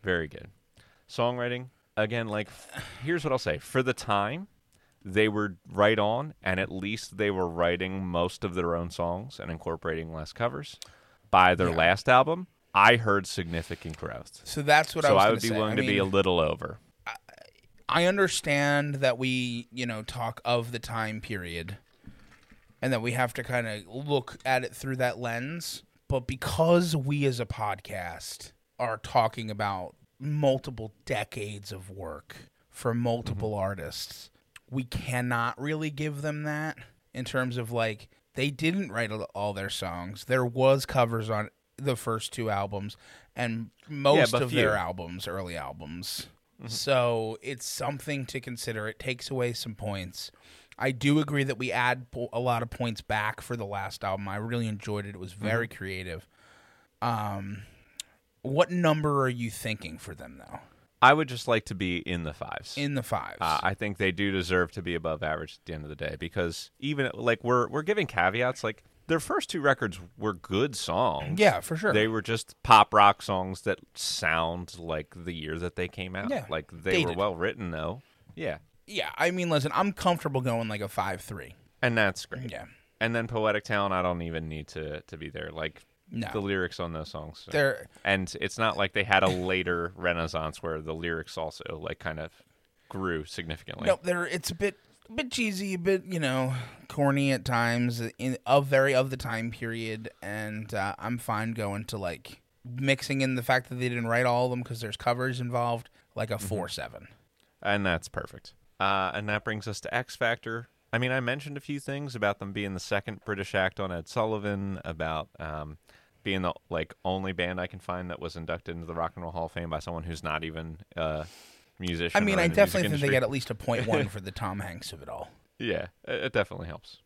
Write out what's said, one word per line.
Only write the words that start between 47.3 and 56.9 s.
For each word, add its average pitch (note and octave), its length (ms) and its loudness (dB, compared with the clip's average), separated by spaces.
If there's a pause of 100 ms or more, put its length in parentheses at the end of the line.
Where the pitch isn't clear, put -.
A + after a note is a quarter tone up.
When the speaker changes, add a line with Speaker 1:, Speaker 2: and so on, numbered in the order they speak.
Speaker 2:
it's B2 240 -8
something C#3 600 -4
to C3+ 120 -6
consider. A#2 480 -6
It A2 120 -8
takes B2+ 320 -6
away B2 220 0
some A2+ 220 -8
points. G2 560 -8 (460)
I C3+ 140 0
do C#3 280 4
agree C#3+ 240 2
that C3+ 140 -2
we B2+ 140 -2
add B2 400 2
po-, A#2+ 200 -6
a A#2 80 0
lot A#2+ 220 2
of A#2 80 -6
points A#2 320 -4
back G#2+ 400 -2
for A#2+ 160 -6
the A2 80 -6
last G2 400 -6
album. G2 240 -2
I G2 80 -4
really A2+ 300 -2
enjoyed G#2 380 -4
it. G2+ 100 -10
It F2+ 40 -14
was F2+ 140 -12
very G#2+ 340 -2
Speaker 1:
Mm-hmm. - 100 -16
Speaker 2:
creative. F#2 500 -8 (760)